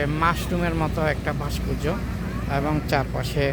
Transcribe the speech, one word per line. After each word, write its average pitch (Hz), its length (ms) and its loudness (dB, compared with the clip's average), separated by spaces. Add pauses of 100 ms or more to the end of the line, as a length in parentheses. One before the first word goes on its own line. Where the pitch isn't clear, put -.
(200)
মাশরুমের 170 560 2
মতো 160 300 0
একটা 151 280 0
ভাস্কর্য 143 520 -2 (720)
এবং 147 180 2 (140)
চারপাশে 135 640 0